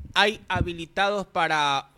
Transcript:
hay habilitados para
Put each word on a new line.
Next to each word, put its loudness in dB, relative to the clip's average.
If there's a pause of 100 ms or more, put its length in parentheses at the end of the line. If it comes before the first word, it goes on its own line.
(120)
hay 2
habilitados -2
para 0